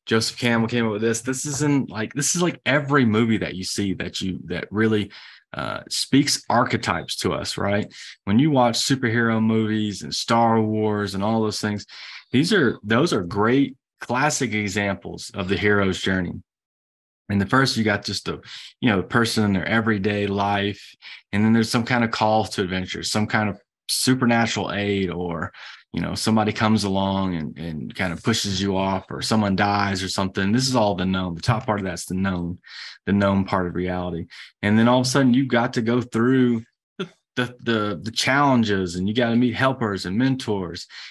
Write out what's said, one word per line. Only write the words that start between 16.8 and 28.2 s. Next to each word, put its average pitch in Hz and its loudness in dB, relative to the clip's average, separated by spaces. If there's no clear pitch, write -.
And 101 0
the 98 2
first, 131 2
you 110 0
got 101 0
just 98 -8
the, 85 -6
you 127 2
know, 101 4
the 90 2
person 113 2
in 101 2
their 82 -2
everyday 104 0
life. 101 -2
And 104 2
then 110 6
there's 113 4
some 117 0
kind 120 0
of 113 0
call 107 2
to - -4
adventure, 92 -4
some 107 0
kind 107 0
of 98 -10
supernatural 120 2
aid, 98 0
or, 87 -6
you 85 -2
know, 85 -4
somebody 110 2
comes 107 2
along 98 0
and, 78 -6
and 78 -10
kind 90 -4
of 82 -10